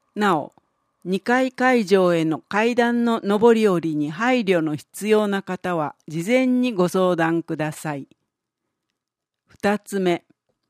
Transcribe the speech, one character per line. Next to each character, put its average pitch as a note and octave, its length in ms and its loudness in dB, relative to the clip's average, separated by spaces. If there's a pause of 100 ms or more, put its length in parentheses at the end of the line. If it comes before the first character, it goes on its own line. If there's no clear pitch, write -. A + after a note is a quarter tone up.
(160)
な G3+ 220 0
お、 - 160 -8 (520)
二 F3+ 140 -2
階 B3+ 320 0
会 B3 340 2
場 F3+ 300 4
へ D#3+ 100 0
の D#3+ 140 -2
階 A3+ 340 -2
段 A#3+ 320 0
の A3+ 160 0
上 G#3 320 4
り A3 140 2
下 F3+ 120 2
り D#3+ 160 -4
に D3 140 -2
配 A#3 340 -2
慮 F3+ 180 2
の D#3 140 -2
必 - 320 -10
要 G#3+ 200 2
な G3 160 -4
方 F3+ 320 -6
は、 D3+ 200 -4 (120)
事 D#3+ 160 -6
前 B3+ 240 2
に B3 260 0
ご F3+ 140 2
相 F#3 280 0
談 E3 280 0
く D#3+ 120 -8
だ D3+ 160 -4
さ D3+ 240 -10
い。 C#3 120 -14 (1400)
二 G#3 320 -4
つ G3+ 220 -8
目、 F3+ 260 -2 (440)